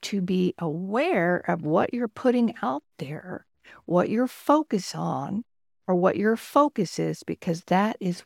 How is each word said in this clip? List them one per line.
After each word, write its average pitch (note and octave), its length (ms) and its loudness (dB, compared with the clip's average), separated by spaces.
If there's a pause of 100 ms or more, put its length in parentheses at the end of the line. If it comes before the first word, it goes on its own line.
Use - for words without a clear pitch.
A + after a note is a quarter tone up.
to G3+ 180 -4
be F3+ 380 0
aware F3+ 800 0 (100)
of E3+ 140 -2
what D#3+ 320 2
you're A#3+ 140 -2
putting A#3+ 520 2
out - 220 -4 (160)
there, D3+ 480 -10 (400)
what F3 240 2
your A#3 160 2
focus - 680 0
on, E3 500 -4 (420)
or F#3 80 2
what F3+ 220 4
your A3 200 2
focus - 600 0
is, D#3+ 240 -2
because E3+ 420 -6
that G3+ 360 2
is F3+ 260 -4